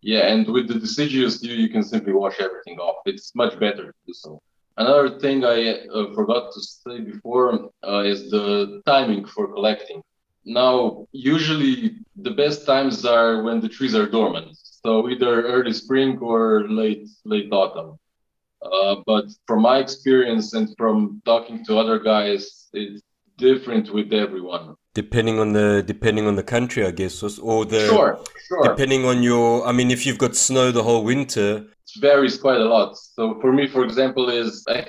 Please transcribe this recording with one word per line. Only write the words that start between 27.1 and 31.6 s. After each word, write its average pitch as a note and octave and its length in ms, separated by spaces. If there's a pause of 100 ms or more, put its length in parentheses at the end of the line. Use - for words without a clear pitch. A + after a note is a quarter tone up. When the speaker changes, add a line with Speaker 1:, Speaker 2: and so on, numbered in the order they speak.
Speaker 2:
or, G#2 80 (140)
or A2 220
the G#2+ 200
Speaker 1:
Sure, - 340 (280)
sure. F3 160
Speaker 2:
depending C3+ 420
on B2 160
your, A#2+ 460
I B2 40
mean, B2 200
if B2 140
you've C#3 120
got B2 180
snow B2+ 360
the A#2 120
whole A2+ 200
winter. G#2+ 640 (280)